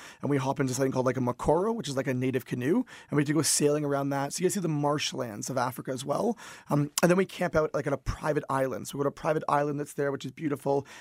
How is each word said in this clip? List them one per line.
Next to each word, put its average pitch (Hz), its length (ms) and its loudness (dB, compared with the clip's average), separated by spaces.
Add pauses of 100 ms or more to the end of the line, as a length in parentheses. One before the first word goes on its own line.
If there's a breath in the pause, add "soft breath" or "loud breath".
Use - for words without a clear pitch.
(200 loud breath)
And 127 100 -4
we 143 60 4
hop 135 240 0
into 127 140 2
something 135 180 2
called, 131 140 2
like, 123 100 2
a 131 40 -2
Mokoro, 170 540 2
which 208 140 -6
is, 131 80 -4
like, 135 100 0
a 135 60 0
native 127 320 0
canoe. 143 400 0 (240 loud breath)
And 143 80 0
we 151 80 4
do 151 80 0
go 156 80 4
sailing 147 420 2
around 143 280 0
that. 139 240 -2
So - 60 -6
you 180 40 0
get 185 60 4
to - 80 -4
see - 20 0
the 170 80 -2
marshlands 143 800 -2
of 131 80 -4
Africa 123 340 -2
as 131 140 -6
well. 151 320 0 (320 loud breath)
Um, 147 220 2 (100)
and 175 100 6
then 180 60 6
we 190 80 4
camp 175 320 -2
out, 156 160 2
like, 147 140 -2
on 139 80 0
a - 20 -2
private - 540 -2
island. 135 380 -2
So - 100 -8
we - 20 -4
go 139 40 0
to 139 40 2
a 139 40 0
private 156 360 -2
island 147 320 2
that's 147 140 -8
there, 143 180 0
which 135 140 -8
is 127 60 -8
beautiful, 139 540 0 (140 loud breath)